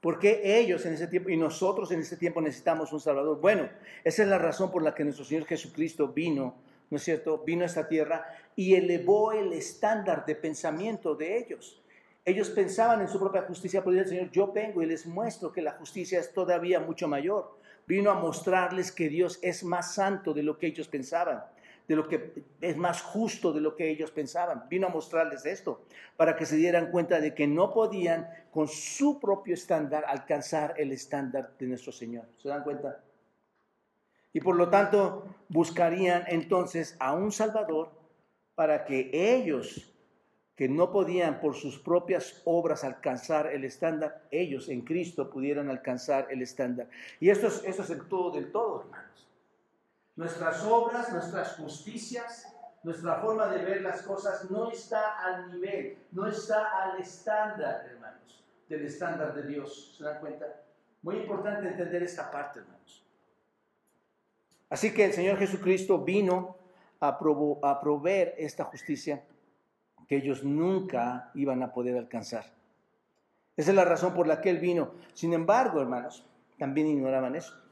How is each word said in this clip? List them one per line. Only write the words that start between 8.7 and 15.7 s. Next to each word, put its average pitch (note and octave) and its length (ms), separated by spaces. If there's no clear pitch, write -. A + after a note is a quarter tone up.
elevó G3 560
el G3+ 220
estándar F#3+ 720
de D3+ 100
pensamiento E3 800
de E3 220
ellos. - 440
Ellos F#3+ 240
pensaban G#3+ 500
en F#3+ 80
su G3+ 100
propia F#3+ 260
justicia, F#3 380
pero F#3 160
el F#3+ 80
Señor, F3+ 240
"Yo G3 220
vengo G#3 320
y D#3+ 40
les D#3+ 180
muestro F3+ 480
que F#3 80
la D#3 100